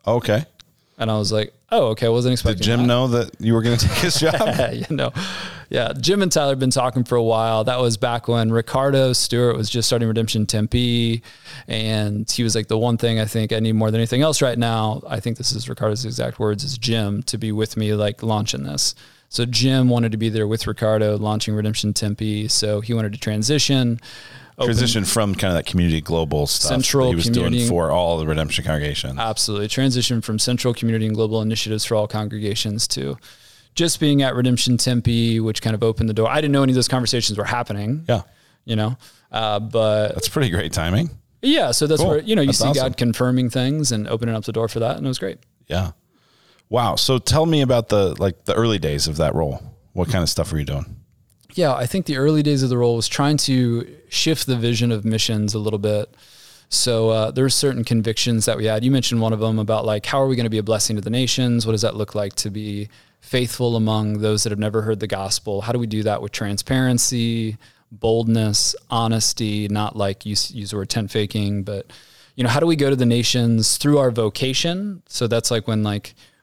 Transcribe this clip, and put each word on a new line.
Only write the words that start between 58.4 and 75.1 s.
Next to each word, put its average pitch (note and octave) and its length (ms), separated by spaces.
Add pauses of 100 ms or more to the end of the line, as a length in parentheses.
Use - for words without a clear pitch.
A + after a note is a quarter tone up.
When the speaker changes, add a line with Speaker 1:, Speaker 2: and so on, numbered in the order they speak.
Speaker 2:
that A#2 120
we G#2+ 100
had. A2 180
You C3 80
mentioned B2 280
one A2+ 120
of G#2+ 80
them A2 180
about, G#2+ 260
like, G#2+ 220
how C#3 160
are C3+ 60
we C3 80
gonna A#2 120
be A2 100
a G#2+ 40
blessing A2 320
to G#2 80
the G#2+ 80
nations? A#2+ 560
What A2+ 60
does G#2+ 100
that A#2 140
look G#2 180
like G2+ 220
to - 140
be G#2 380 (320)
faithful B2 540
among A2 460
those G#2+ 240
that A2+ 60
have G#2 100
never G#2+ 220
heard G#2+ 180
the G#2+ 80
gospel? G2 540
How A#2 100
do B2 80
we A#2 80
do G#2+ 160
that G#2 180
with G#2 80
transparency, A#2 1300 (340)
boldness, A2+ 840 (120)
honesty, A2 800
not, G#2 280
like, G2 280
you G#2+ 80
s-, - 200
use G2+ 180
the G#2 60
word G2 120
tent G#2+ 220
faking, G2+ 540
but, G2 220 (500)
you B2 80
know, A#2+ 60
how C3 100
do E3 60
we E3 100
go C#3 140
to C#3 60
the B2+ 100
nations A#2 680
through D3 220
our C3 120
vocation? C3+ 1000
So - 180